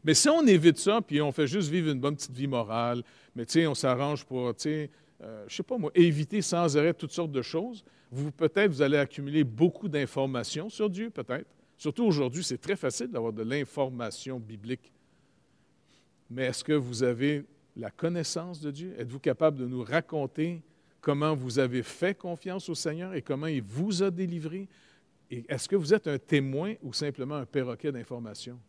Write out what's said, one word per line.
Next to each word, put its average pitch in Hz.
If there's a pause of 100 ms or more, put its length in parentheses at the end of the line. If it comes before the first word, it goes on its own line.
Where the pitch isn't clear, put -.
Mais 156
si -
on 320
évite 170
ça, 214
puis 147
on 147
fait 147
juste 160
vivre 160
une 135
bonne 143
petite 131
vie 139
morale, 120 (320)
mais 117
tu -
sais, 165
on 139
s'arrange 139
pour, 123
tu -
sais, 151 (320)
euh, 107
je -
sais 185
pas 254
moi, 160
éviter 170
sans 170
arrêt 160
toutes -
sortes 165
de 131
choses, 208 (280)
vous, 143
peut-être, 175
vous 135
allez 143
accumuler 143
beaucoup 151
d'informations 139
sur 214
Dieu, 214
peut-être. 127 (300)
Surtout 156
aujourd'hui, 151
c'est 127
très 190
facile 190
d'avoir 117
de 110
l'information 127
biblique. 113 (1400)
Mais 127
est-ce 127
que 151
vous 123
avez 139 (300)
la 120
connaissance 170
de 147
Dieu ? 170
Êtes-vous 123
capable 147
de 123
nous 123
raconter 156 (380)
comment 151
vous 127
avez 123
fait -
confiance 180
au 156
Seigneur 175
et 143
comment 143
il 143
vous 170
a 196
délivré ? 175 (640)
Et 120
est-ce -
que 196
vous 170
êtes 214
un 143
témoin 143 (100)
ou 123
simplement 143
un 135
perroquet 131
d'informations ? 120